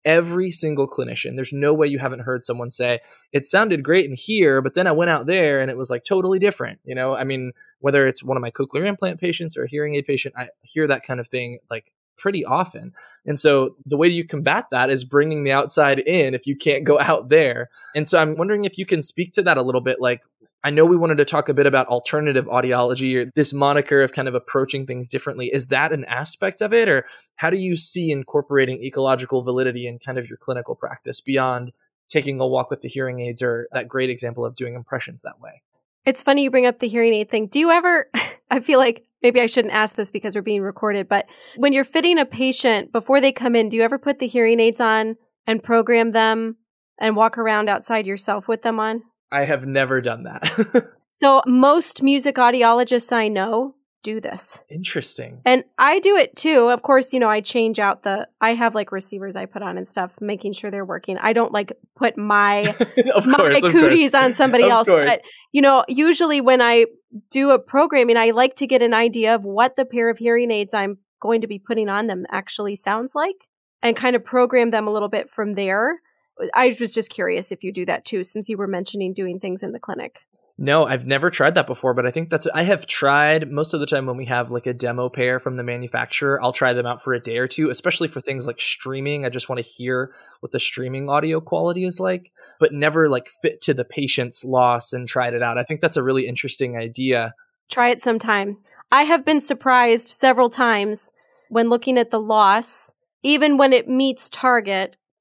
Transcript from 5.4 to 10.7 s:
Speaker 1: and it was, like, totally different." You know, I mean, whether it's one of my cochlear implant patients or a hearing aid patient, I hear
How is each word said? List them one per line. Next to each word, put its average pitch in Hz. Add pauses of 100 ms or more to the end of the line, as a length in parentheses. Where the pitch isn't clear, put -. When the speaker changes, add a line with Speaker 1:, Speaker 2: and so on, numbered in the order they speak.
Speaker 1:
and 131
it 127
was, 131
like, 123
totally 185
different." 180
You 131
know, 131
I 131
mean, 131 (300)
whether 139
it's -
one 131
of 123
my 120
cochlear 139
implant 190
patients 170
or 127
a 123
hearing 147
aid 143
patient, 135
I 123 (120)
hear 156